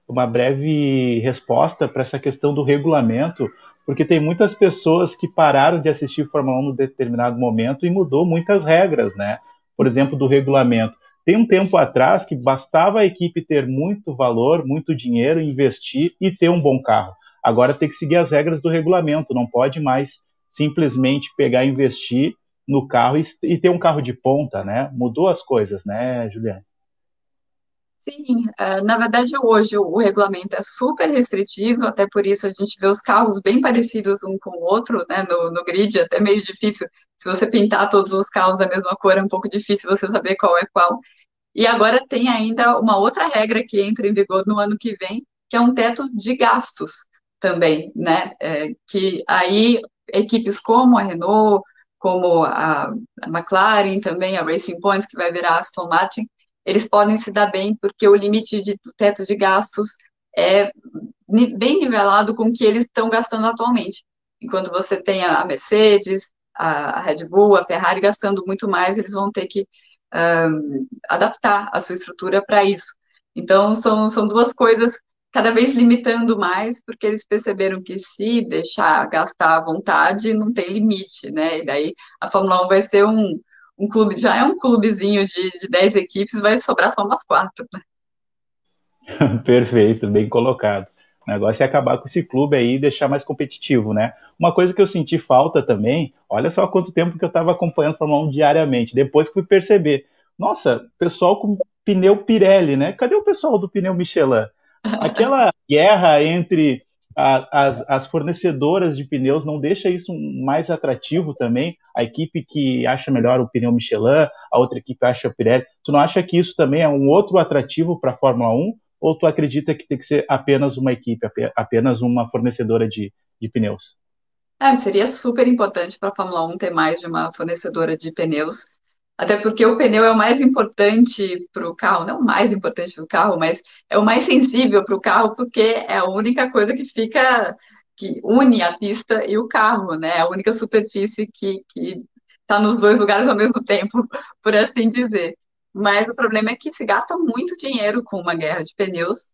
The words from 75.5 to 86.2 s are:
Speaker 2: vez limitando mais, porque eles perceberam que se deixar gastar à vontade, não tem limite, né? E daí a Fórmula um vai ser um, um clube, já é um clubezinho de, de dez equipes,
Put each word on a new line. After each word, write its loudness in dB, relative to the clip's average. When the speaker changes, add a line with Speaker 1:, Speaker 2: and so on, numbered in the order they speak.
Speaker 2:
vez 2
limitando 2
mais, -4
porque -8
eles -4
perceberam -4
que -12
se -2
deixar 0
gastar 0
à -2
vontade, 0
não -2
tem -4
limite, -4
né? -2
E -10
daí -4
a -8
Fórmula 2
um -2
vai 4
ser 4
um, 0
um -2
clube, 0
já 2
é 2
um 0
clubezinho 2
de, -4
de -12
dez 2
equipes, -2